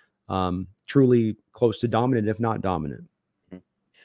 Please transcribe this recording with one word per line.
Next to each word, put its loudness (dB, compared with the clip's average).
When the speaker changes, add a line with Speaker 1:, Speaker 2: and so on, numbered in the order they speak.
Speaker 1:
um, -2
truly 4
close 0
to -2
dominant, 0
if -2
not -2
dominant. -4
Speaker 2:
Mm-hmm. -18